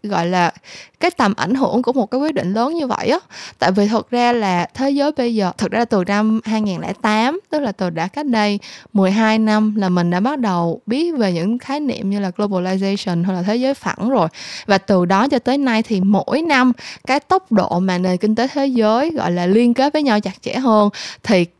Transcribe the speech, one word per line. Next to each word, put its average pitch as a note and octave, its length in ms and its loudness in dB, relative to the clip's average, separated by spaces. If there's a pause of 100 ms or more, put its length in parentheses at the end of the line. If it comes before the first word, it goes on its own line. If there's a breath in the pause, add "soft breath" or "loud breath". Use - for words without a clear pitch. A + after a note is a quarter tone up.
gọi F#3 240 -2
là, F3 260 0 (480 loud breath)
cái E4+ 100 2
tầm G#3+ 260 0
ảnh G3+ 180 -2
hưởng B3+ 280 0
của B3 100 0
một B3 180 -2
cái B3+ 100 -2
quyết D4+ 140 -2
định F#3+ 200 -2
lớn B3+ 200 -2
như D#4 120 -4
vậy A3 220 -4
á. D4+ 100 2 (400 loud breath)
Tại F#3 140 2
vì G3+ 160 2
thật A3 220 -2
ra A#3+ 220 2
là F#3+ 420 0
thế C4+ 160 0
giới C#4+ 220 0
bây A#3+ 220 -2
giờ, G3+ 240 0
thực G3 120 -2
ra A#3 140 0
từ G3 200 0
năm A3 400 0
hai A3 160 -2
nghìn F#3 200 -2
lẻ E3+ 120 -6 (100)
tám, A#3 380 0 (100)
tức D4+ 80 -2
là B3 140 -2
từ F3+ 180 -4
đã E3 180 -4
cách D4 180 -6
đây G#3 320 0 (340 loud breath)
mười F#3+ 180 4
hai A3 280 2
năm G#3+ 380 2
là G3 120 0
mình F3 220 2
đã F3+ 100 0
bắt C#4 180 -2
đầu F3 480 0
biết D#4 320 -2
về G3 140 2
những F#3+ 260 -2
khái C#4+ 220 -6
niệm A#3+ 300 -4
như G3+ 100 -2
là F#3+ 160 -2
globalization F#3+ 880 -2
hay F#3 120 -2
là F3+ 60 -4
thế G#3 140 0
giới C4 180 0
phẳng - 360 -4
rồi. F#3+ 180 2 (380 loud breath)
Và G3 120 2
từ F#3+ 260 2
đó G3 240 2
cho C#4 100 2
tới B3+ 200 0
nay A#3 240 0
thì G3+ 180 -2
mỗi G3+ 420 2
năm B3+ 300 2 (340 loud breath)
cái C4+ 140 2
tốc F#4+ 320 0
độ F#3 280 2
mà F#3 180 0
nền F3+ 180 0
kinh G#3+ 180 0
tế A#3 140 0
thế C#4 180 -2
giới, B3 440 2
gọi B3+ 200 -2
là, F3 160 0
liên A#3 280 4
kết C#4 180 2
với D4+ 100 0
nhau A3 180 2
chặt F#3 220 -10
chẽ - 120 -6
hơn A3 360 4 (320 loud breath)
thì F3+ 240 2 (140)